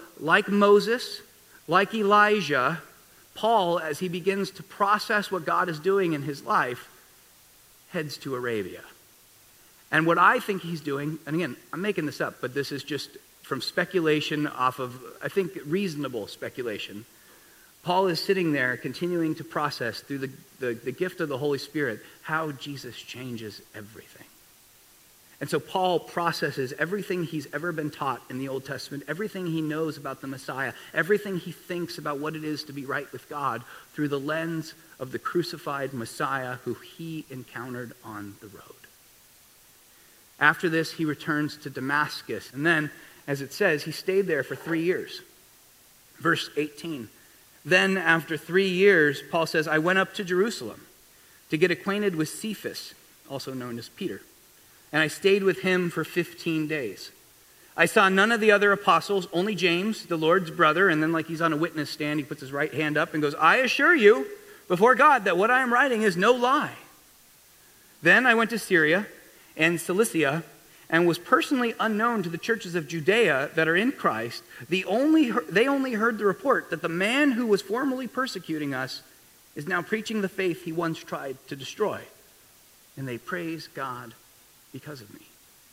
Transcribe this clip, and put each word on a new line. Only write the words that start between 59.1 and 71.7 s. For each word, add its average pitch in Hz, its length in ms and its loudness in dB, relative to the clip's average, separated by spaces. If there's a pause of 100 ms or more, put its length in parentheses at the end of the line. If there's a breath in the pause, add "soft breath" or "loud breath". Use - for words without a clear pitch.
only 190 240 0
James, 180 500 0
the 170 100 -2
Lord's 160 360 2
brother," 165 360 4
and 156 140 4
then, 160 80 2
like, 160 160 0
he's 165 160 -6
on 160 100 2
a 151 40 0
witness 156 340 -2
stand, 151 300 -4
he 135 40 -4
puts 143 160 -10
his 135 120 -12
right 147 200 -2
hand 151 240 -2
up 160 180 0
and 156 80 0
goes, 147 120 0
"I 170 220 6
assure 277 400 4
you 226 300 8 (420 loud breath)
before 208 260 6
God 254 300 6
that 180 120 4
what 208 140 4
I 254 120 4
am 240 100 0
writing 240 300 4
is 190 140 4
no 208 160 6
lie. 254 440 2 (1200 soft breath)
Then 196 260 8
I 233 80 6
went 226 160 2
to 226 100 -2
Syria 175 460 4 (500 loud breath)
and 165 240 2
Cilicia 165 640 0 (440 soft breath)
and 170 180 4
was 165 120 2
personally 247 600 2